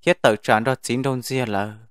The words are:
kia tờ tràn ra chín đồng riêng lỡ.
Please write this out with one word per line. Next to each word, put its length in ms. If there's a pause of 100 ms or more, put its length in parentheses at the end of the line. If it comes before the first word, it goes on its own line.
kia 100
tờ 240
tràn 280
ra 180
chín 200
đồng 200
riêng 260
lỡ. 240 (180)